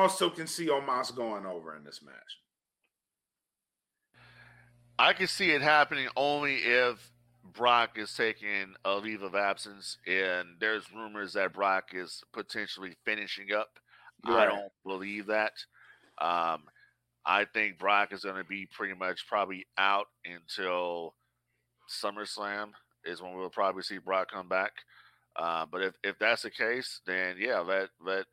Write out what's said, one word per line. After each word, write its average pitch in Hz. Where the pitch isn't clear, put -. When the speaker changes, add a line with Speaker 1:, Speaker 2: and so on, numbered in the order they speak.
Speaker 1:
also 185
can 160
see 170
Omos 131
going 107
over 82
in 73
this 73
match. 67
Speaker 2:
I 160
can 185
see 185
it 143
happening 147
only 143
if 120
Brock 120
is 107
taking 104
a 98
leave 104
of 95
absence, 101
and 90
there's 110
rumors 104
that 95
Brock 95
is 90
potentially 95
finishing 101
up. 107
I 90
Speaker 1:
Right. 104
Speaker 2:
don't 101
believe 98
that. 107
Um, 82
I 101
think 104
Brock 101
is 95
gonna 95
be 98
pretty 95
much 92
probably 95
out 101
until 87
SummerSlam 104
is 85
when 90
we'll 92
probably 95
see 98
Brock 95
come 95
back. 92
Uh, 82
but 92
if, 95
if 98
that's 113
the 107
case, 123
then 92
yeah, 110
let, 95
let, 95